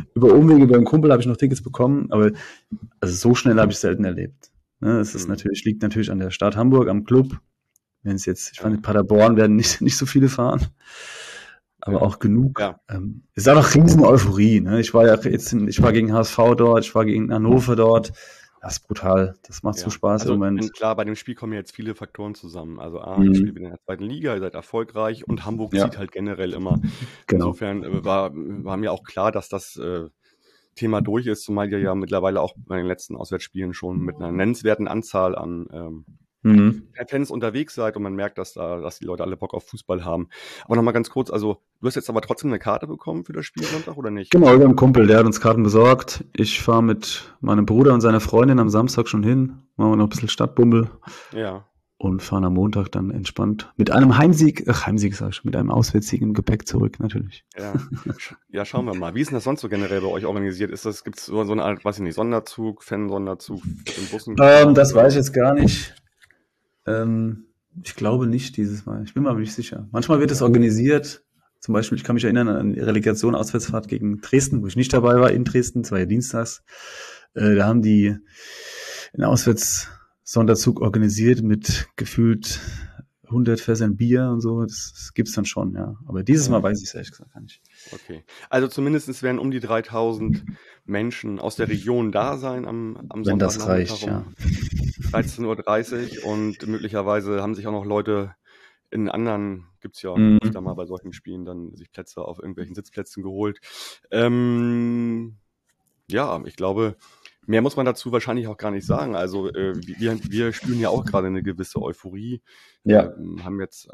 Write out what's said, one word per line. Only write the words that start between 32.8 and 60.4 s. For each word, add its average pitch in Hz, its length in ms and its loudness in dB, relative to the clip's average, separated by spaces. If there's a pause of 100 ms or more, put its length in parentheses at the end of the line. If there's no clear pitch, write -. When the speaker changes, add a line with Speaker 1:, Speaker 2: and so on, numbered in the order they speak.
Speaker 2:
letzten - 280 -8
Auswärtsspielen 92 600 -10
schon 90 260 -8
mit 90 160 -8
einer 85 160 -10
nennenswerten 107 560 -2
Anzahl 92 480 -4
an, 85 340 -10
ähm, 82 340 -16 (420)
Speaker 1:
Mhm. 107 420 6 (200)
Speaker 2:
Fans 139 220 -4
unterwegs 117 440 -6
seid 110 220 -4
und 104 60 -6
man 98 120 -6
merkt, 101 220 -6
dass 95 160 -10
da, 87 280 -8
dass 78 180 -12
die - 80 -14
Leute 87 160 -8
alle 92 160 -8
Bock - 160 -10
auf - 120 -10
Fußball 92 380 -8
haben. 85 240 -6 (380)
Aber 113 100 0
noch 117 60 4
mal 117 100 2
ganz 117 160 -2
kurz, - 220 -6
also 104 320 -4 (180)
du 113 60 -4
hast 127 80 -4
jetzt - 160 -8
aber 113 100 -2
trotzdem - 300 -6
eine - 80 -4
Karte 113 280 -4
bekommen 160 380 -10
für - 80 -18
das 160 140 -12
Spiel - 180 -12
Sonntag, 156 320 -10
oder 123 140 -8
nicht? 101 200 -8
Speaker 1:
Genau, 165 220 8
über 135 140 10
einen 131 100 8
Kumpel, 123 300 8
der 107 140 8
hat 113 40 8
uns 107 160 2
Karten 113 220 4
besorgt. 117 640 4 (100)
Ich - 260 -2
fahr 113 220 2
mit - 580 -2
meinem 104 240 2
Bruder 127 300 6
und 117 80 4
seiner 110 180 6
Freundin 127 380 4
am 113 100 4
Samstag 113 400 0
schon 107 140 -2
hin, 131 400 0 (140)
machen 110 160 2
wir 107 40 2
noch 107 80 4
ein 107 60 0
bisschen 107 180 -6
Stadtbummel. 117 640 2 (420)
Speaker 2:
Ja. 101 320 -8 (320)
Speaker 1:
Und 95 260 -4
fahren 95 220 -2
am 90 80 0
Montag 101 380 0
dann 95 200 -4
entspannt 104 680 -6
mit 107 120 2
einem 123 280 6
Heimsieg, 156 500 4
ach, - 160 0
Heimsieg 101 300 0
sag 101 160 -8
ich 98 60 -10
schon, - 100 -10
mit - 100 -4
einem - 140 0
Auswärtssieg 107 500 0
im 107 140 -2
Gepäck 107 340 -2
zurück, - 320 -2
natürlich. 107 460 -8 (100)
Speaker 2:
Ja. 101 160 -12 (460)
Sch-, - 160 -18 (160)
ja, 101 160 -10
schauen - 180 -6
wir 110 100 -6
mal. 90 200 -8
Wie 123 80 -2
ist 151 80 -4
denn 135 60 -4
das 110 80 -6
sonst 139 180 -4
so 107 80 -8
generell 98 320 -4
bei 95 60 -2
euch 95 180 -4
organisiert? 98 440 -4